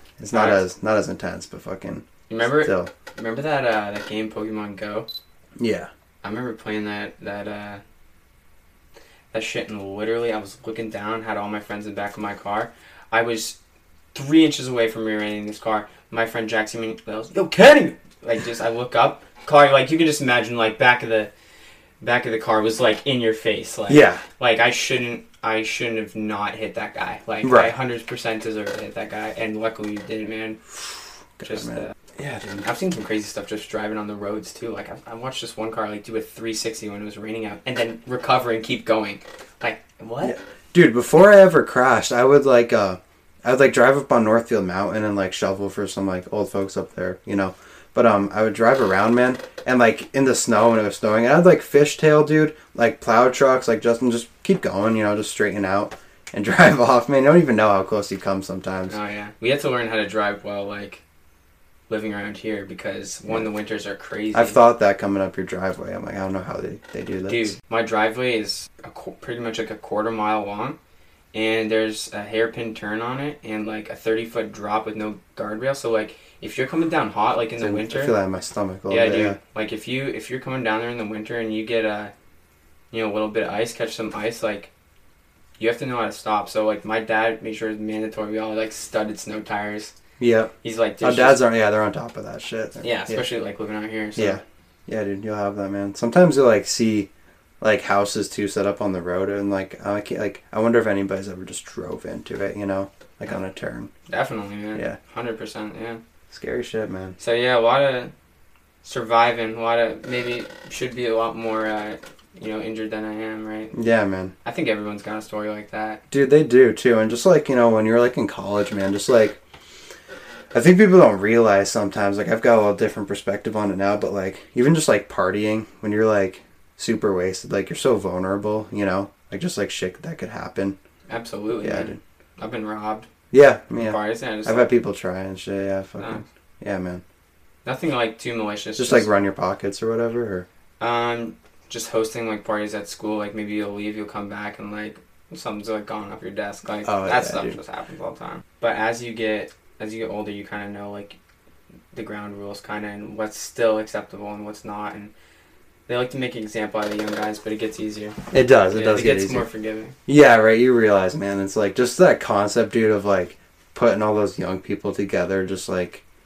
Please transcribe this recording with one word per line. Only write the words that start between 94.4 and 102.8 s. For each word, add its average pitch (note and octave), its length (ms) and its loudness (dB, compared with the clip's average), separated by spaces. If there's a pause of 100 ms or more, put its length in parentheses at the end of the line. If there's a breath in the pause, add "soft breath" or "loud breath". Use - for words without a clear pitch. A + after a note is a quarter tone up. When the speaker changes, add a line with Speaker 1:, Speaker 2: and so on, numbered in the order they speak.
Speaker 1:
Yeah, A2 160 -4
dude, G2+ 220 -6
you'll G#2+ 100 -6
have G2+ 220 -4
that, G2+ 120 -6
man. G2+ 260 -6
Sometimes C3 420 4
you'll, C3+ 80 6
like, G#2 220 4
see, G#2+ 420 0 (500 soft breath)
like, G#2+ 220 2
houses, G2+ 480 0
too, G2+ 180 -4
set G2 180 -2
up G2+ 160 -2
on G2 120 -2
the F2+ 80 -4
road, F2+ 280 -2
and, G2+ 220 -2
like, F#2+ 340 -6
I G#2 140 -2
can't, G#2 220 -6
like, G2+ 220 -8 (100)
I A2 60 -4
wonder A#2 200 4
if A2 80 2
anybody's G2 400 -2
ever F#2 160 -12
just - 220 -14
drove - 400 -12
into - 360 -10
it, G2 140 -6
you G2+ 100 -8
know, G2 260 -4 (280)